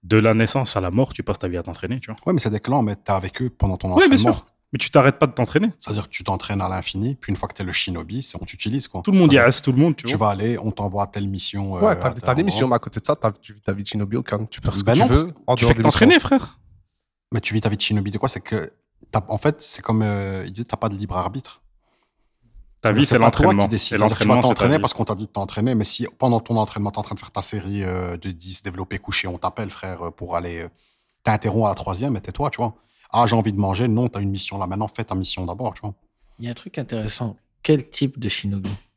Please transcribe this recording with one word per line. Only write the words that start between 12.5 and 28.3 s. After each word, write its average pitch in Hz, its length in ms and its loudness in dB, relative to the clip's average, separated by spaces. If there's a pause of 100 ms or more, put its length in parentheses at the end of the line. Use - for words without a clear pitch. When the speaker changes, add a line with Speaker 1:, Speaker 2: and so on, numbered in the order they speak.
Speaker 3:
mais 123 80 2
à 117 40 2
côté - 200 -8
de - 60 -12
ça, 151 100 0
t'as, 110 160 -2
tu - 220 -18
vis 104 80 -20
ta 101 100 -4
vie 101 120 -6
de - 40 -8
shinobi, 104 300 -4
aucun, 110 280 -4
tu - 160 -16
fais - 140 0
ce 98 80 -2
Speaker 2:
Ben 110 100 4
Speaker 3:
que 160 60 6
Speaker 2:
non, - 60 6
Speaker 3:
tu - 40 2
Speaker 2:
parce 147 140 6
Speaker 3:
veux 175 80 -6
Speaker 2:
que - 60 -20 (100)
Speaker 3:
en 127 80 4
Speaker 1:
Tu - 80 -2
Speaker 3:
dehors 120 60 6
Speaker 1:
fais 117 40 6
que 113 80 2
Speaker 3:
des - 20 2
missions. - 0 -
Speaker 1:
t'entraîner, 254 360 8
frère. - 400 0 (760)
Speaker 2:
Mais 113 60 0
tu - 140 -4
vis 107 80 2
ta 110 80 2
vie 101 80 0
de - 40 -4
shinobi 101 300 0
de 104 60 -6
quoi ? - 100 -2
C'est 95 140 -4
que, - 320 -6 (360)
t'as, 113 200 0
en 107 80 -2
fait, 151 240 0
c'est - 200 -8
comme, 110 200 0
euh, 98 440 -4
il 90 60 -12
disait, 113 140 -10
t'as - 100 -6
pas 110 140 -4
de 101 80 -6
libre 98 180 -8
arbitre. 98 460 -8 (1300)
Speaker 1:
Ta 110 60 4
vie, 123 60 4
Speaker 2:
Mais 143 60 8
Speaker 1:
c'est 123 140 4
Speaker 2:
pas 113 120 8
toi - 140 4
Speaker 1:
l'entraînement. 101 180 6
Speaker 2:
qui 101 60 2
décides. 110 260 0
Speaker 1:
Et - 40 2
Speaker 2:
C'est-à-dire 107 180 4
que 110 60 2
tu 107 40 6
vas 127 80 8
Speaker 1:
l'entraînement, 123 60 6
c'est 127 60 4
ta 117 80 6
Speaker 2:
t'entraîner 135 220 4
Speaker 1:
vie. - 40 0
Speaker 2:
parce - 120 0
qu'on 117 120 -2
t'a 110 100 -4
dit 107 120 -8
de - 40 -20
t'entraîner, 107 440 -2
mais 107 80 2
si - 240 0 (100)
pendant 120 220 2
ton 117 180 -4
entraînement, 104 340 -2
t'es - 80 -6
en 101 40 -6
train - 120 -8
de - 40 -16
faire - 120 -18
ta - 100 -6
série, 101 420 -6
euh, 90 340 -6
de 95 140 -10